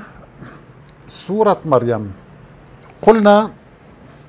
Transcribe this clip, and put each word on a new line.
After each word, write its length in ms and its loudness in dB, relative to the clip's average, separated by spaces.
سورة 580 -2
مريم. 460 -2
قلنا 500 4